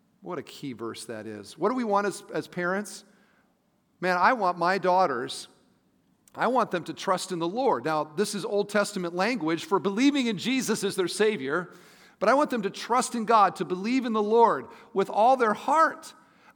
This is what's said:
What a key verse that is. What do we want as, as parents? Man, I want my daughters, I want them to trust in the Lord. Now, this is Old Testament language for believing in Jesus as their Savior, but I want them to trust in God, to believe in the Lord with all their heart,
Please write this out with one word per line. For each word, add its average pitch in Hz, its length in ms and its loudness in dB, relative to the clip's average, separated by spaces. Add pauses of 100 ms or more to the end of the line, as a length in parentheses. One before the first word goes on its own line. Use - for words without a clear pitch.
(220)
What 180 160 -10
a 123 40 -10
key - 300 -12
verse 113 320 -10
that 110 220 -12
is. 104 320 -14
What 185 100 0
do 247 60 -2
we 254 100 -4
want 202 220 0
as, - 160 -6 (100)
as 160 160 -6
parents? 185 560 -6 (960)
Man, 180 160 0
I 196 160 4
want 185 240 0
my 180 220 0
daughters, 165 680 0 (840)
I 160 120 0
want 233 240 2
them 170 140 -4
to 160 100 -10
trust 180 380 -2
in 175 60 -4
the 165 100 -2
Lord. 202 360 0
Now, 151 200 0
this 156 300 -4
is 175 100 -6
Old 202 240 -2
Testament 190 460 -2
language 175 500 -2
for 196 140 2
believing 247 480 2
in 214 120 -2
Jesus 214 460 -2
as 196 100 -2
their 180 140 0
Savior, 175 600 -2 (480)
but 190 100 2
I 247 60 6
want 285 160 2
them 240 120 -2
to 190 80 -2
trust - 440 -2
in 233 100 -2
God, 202 320 4
to 190 80 -4
believe 214 420 -2
in 233 80 -2
the 214 80 2
Lord 208 460 4 (260)
with 196 160 0
all 240 260 4
their 254 180 4
heart, 302 600 0 (420)